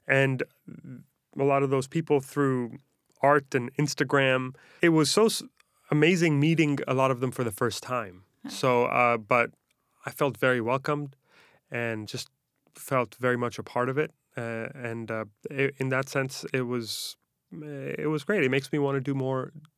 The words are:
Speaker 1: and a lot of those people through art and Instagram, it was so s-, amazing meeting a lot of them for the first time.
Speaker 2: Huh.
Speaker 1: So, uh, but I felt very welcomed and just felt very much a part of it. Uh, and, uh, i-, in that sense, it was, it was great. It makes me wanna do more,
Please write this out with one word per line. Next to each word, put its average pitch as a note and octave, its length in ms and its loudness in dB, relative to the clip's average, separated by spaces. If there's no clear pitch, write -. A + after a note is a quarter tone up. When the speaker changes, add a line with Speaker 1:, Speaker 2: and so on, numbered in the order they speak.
Speaker 1:
and C3+ 380 2
a C#3 60 2
lot C#3 180 4
of C3+ 60 0
those C3+ 180 0
people D#3 320 2
through C3 600 -2
art C#3+ 340 4
and B2 220 -2
Instagram, C3 760 2
it E3+ 80 6
was D#3 200 4
so A3 180 6
s-, - 140 0
amazing D#3+ 520 4
meeting D#3 440 2
a C3+ 80 -2
lot C3 180 2
of B2 100 -2
them B2+ 100 -2
for B2 140 -2
the A2 60 -4
first A#2 200 -2
time. G2+ 420 -8
Speaker 2:
Huh. C#4 60 -14
Speaker 1:
So, B2 360 2
uh, A#2+ 320 2
but A#2 340 0
I - 60 -10
felt C#3+ 260 -2
very B2+ 220 2
welcomed C3+ 560 -4
and A2+ 380 -6
just - 180 -10
felt B2 460 -2
very B2 160 2
much A#2+ 200 -4
a - 60 -10
part B2 240 -4
of C3+ 100 -4
it. D#3+ 140 -2
Uh, A2+ 400 -8
and, A#2 340 -8
uh, A2 160 -4
i-, C3+ 280 0
in C3 120 -2
that C3 200 -2
sense, C3+ 440 -4
it B2+ 100 0
was, A#2+ 520 -6
it D3 560 -8
was D3+ 160 -2
great. G3+ 180 2
It C3 80 4
makes D3+ 220 0
me D3+ 60 2
wanna C#3 220 0
do C#3 140 -2
more, C3 380 -4